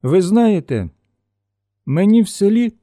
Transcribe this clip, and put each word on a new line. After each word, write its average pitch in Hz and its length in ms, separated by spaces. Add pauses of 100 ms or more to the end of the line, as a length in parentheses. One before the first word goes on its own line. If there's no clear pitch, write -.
Ви 170 160
знаєте, 175 680 (960)
мені 202 360
в 196 60
селі 220 440 (100)